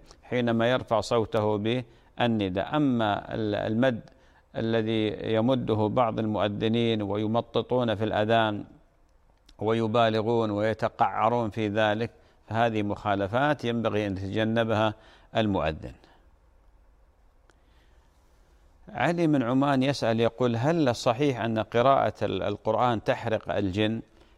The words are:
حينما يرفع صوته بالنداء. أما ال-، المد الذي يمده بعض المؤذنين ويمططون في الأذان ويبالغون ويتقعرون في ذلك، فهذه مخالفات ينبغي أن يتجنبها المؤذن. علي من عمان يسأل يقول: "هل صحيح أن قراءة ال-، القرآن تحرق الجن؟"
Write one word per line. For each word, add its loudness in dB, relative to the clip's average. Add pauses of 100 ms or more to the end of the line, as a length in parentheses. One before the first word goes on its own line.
(240)
حينما 0
يرفع 0
صوته 0
بالنداء. -2
أما 0
ال-، -2
المد 0 (560)
الذي 0
يمده 2
بعض 0
المؤذنين 0
ويمططون -2
في -4
الأذان 0 (960)
ويبالغون 0
ويتقعرون 0
في -4
ذلك، 0 (360)
فهذه 0
مخالفات -2
ينبغي -2
أن -4
يتجنبها 0 (440)
المؤذن. -2 (3000)
علي 0
من 4
عمان 2
يسأل 0
يقول: 2
"هل 2
صحيح 0
أن 0
قراءة 2
ال-، -2
القرآن 0
تحرق -2
الجن؟" 0 (360)